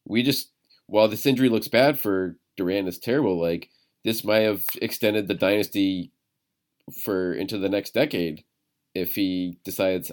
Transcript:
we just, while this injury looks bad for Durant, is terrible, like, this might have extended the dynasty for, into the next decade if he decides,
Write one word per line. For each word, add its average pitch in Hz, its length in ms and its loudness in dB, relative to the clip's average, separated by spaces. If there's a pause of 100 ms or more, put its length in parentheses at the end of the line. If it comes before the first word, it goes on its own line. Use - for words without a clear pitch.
we 117 180 0
just, 135 280 -2 (360)
while 107 200 6
this 107 180 -4
injury 131 240 4
looks 110 180 2
bad 139 320 4
for 92 380 -2 (200)
Durant, 95 300 0
is 87 120 -6
terrible, 117 420 0
like, 85 280 -2 (340)
this 110 200 -2
might 107 180 4
have 107 220 0 (180)
extended 107 460 0
the 101 60 -2
dynasty 95 800 0 (920)
for, 92 300 -2
into 98 240 -6
the 98 120 -2
next 98 240 -2
decade 92 500 -2 (500)
if 90 220 -4
he 92 500 -2
decides, 92 480 -2